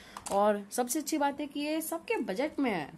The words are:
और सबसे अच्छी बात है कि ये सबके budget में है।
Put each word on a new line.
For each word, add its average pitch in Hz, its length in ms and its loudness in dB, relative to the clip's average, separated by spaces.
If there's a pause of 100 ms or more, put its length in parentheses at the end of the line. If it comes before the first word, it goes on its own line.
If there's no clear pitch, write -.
(320)
और 202 400 4
सबसे 254 280 0
अच्छी 302 180 0
बात 285 220 2
है 294 80 -4
कि 294 120 -8
ये 302 220 0
सबके 330 360 -2
budget 247 420 -2
में 262 120 2
है। 160 260 -2